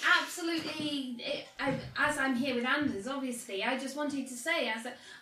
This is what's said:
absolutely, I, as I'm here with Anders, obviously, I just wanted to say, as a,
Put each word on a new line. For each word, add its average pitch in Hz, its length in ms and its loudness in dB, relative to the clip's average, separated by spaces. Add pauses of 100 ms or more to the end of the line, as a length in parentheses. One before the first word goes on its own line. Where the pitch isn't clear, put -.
(200)
absolutely, 302 960 -2 (420)
I, 269 160 2 (220)
as 294 220 2
I'm 269 180 4
here 254 180 2
with 240 120 0
Anders, 254 420 2
obviously, 240 560 -4
I 254 140 2
just 269 180 -4
wanted 277 320 -2
to 247 60 -10
say, 311 340 0
as 226 160 -4
a, 247 80 -6 (300)